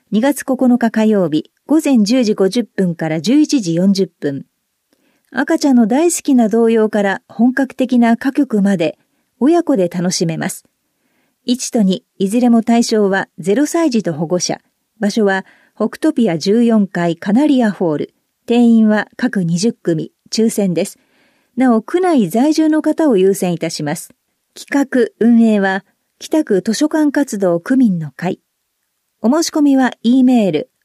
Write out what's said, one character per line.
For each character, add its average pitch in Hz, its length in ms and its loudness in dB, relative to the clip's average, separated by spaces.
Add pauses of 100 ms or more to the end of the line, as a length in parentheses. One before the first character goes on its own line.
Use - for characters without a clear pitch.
二 208 120 0
月 285 220 -2
九 262 120 -4
日 247 340 2
火 220 160 0
曜 202 240 2
日、 151 220 -4 (160)
午 311 160 2
前 262 200 2
十 247 200 0
時 208 120 0
五 190 140 0
十 233 140 -2
分 180 300 -4
か 160 160 -6
ら 160 100 -4
十 226 200 2
一 294 200 2
時 170 140 -4
四 190 200 2
十 185 140 0
分。 139 380 -8 (840)
赤 311 260 -2
ち 311 80 -2
ゃ 277 80 2
ん - 20 4
の 233 120 4
大 311 240 0
好 - 80 -6
き 285 160 0
な 233 140 4
童 226 200 2
謡 220 200 2
か 214 120 -2
ら 196 260 -4
本 247 260 0
格 262 220 -4
的 254 220 -2
な 233 160 4
歌 262 180 -2
曲 262 300 -2
ま 196 160 0
で 160 220 -4 (400)
親 330 240 2
子 294 120 0
で 180 140 0
楽 180 220 -4
し 180 140 -4
め 160 120 -4
ま 151 120 -6
す。 - 160 -14 (800)
一 254 280 -4
と 240 100 0
二、 190 240 0 (120)
い 190 120 -4
ず 240 100 -2
れ 247 100 2
も 226 140 4
対 233 200 2
象 214 260 0
は 196 280 -2
ゼ 185 180 -2
ロ 294 100 2
歳 330 240 0
児 226 140 0
と 170 100 -4
保 151 140 -6
護 180 120 -2
者。 - 220 -6 (380)
場 208 100 -2
所 208 160 0
は 190 200 -2 (300)
北 220 240 -6
ト 311 140 0
ピ 226 160 0
ア 165 80 -2
十 202 260 0
四 220 240 2
階 170 300 -4
カ 214 160 -4
ナ 294 140 2
リ 254 160 2
ア 208 80 0
ホ 170 220 -2
ー 147 40 -4
ル。 - 160 -8 (320)
定 240 140 0
員 226 280 4
は 214 200 0 (100)
各 208 260 -2
二 170 140 -2
十 226 160 -2
組、 160 400 -6 (180)
抽 220 180 0
選 202 240 -2
で 170 120 -2
す。 - 140 -14 (580)
な 247 180 2
お、 220 60 0
区 349 180 -4
内 302 300 2
在 262 240 0
住 311 160 2
の 311 120 0
方 311 280 0
を 214 80 2
優 190 160 2
先 185 200 -4
い 165 40 -4
た 160 120 -6
し - 140 -8
ま 151 120 -6
す。 - 180 -16 (400)
企 269 560 -2
画、 - 100 -14
運 226 240 4
営 214 160 2
は 196 240 -2 (360)
北 311 240 -2
区 185 180 0
図 220 120 -4
書 302 160 -2
館 302 220 0
活 277 280 -4
動 175 200 0
区 262 180 -2
民 208 220 2
の 147 120 -10
会。 - 280 -8 (840)
お 220 80 0
申 320 140 0
し - 60 -6
込 311 120 -2
み 277 160 2
は 254 140 0 (120)
E 254 200 2
メ 247 240 2
ー 170 40 0
ル、 147 180 -4 (160)